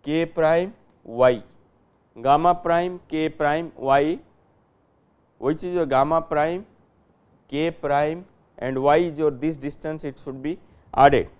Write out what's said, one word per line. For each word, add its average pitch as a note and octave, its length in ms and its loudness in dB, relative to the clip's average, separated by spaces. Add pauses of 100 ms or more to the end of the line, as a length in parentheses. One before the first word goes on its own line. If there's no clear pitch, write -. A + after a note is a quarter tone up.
K D#3+ 220 -2
prime E3 480 0 (300)
Y, A#2+ 400 4 (760)
gamma D3 320 4
prime F3 540 -2
K D#3 220 -2
prime D#3 460 -4
Y, C#3+ 440 0 (1160)
which D#3 260 -4
is F3+ 100 -6
your F3 120 0
gamma C#3+ 360 2
prime D#3+ 440 -2 (800)
K D3 240 -4
prime, D3+ 540 -2 (320)
and C3 260 -4
Y D3 140 6
is E3 200 -2
your D3+ 140 0
this D3 260 -6
distance, D3 460 -10
it C#3 160 -12
should C3 240 -12
be D#3 160 -8 (340)
added. C3+ 340 6 (120)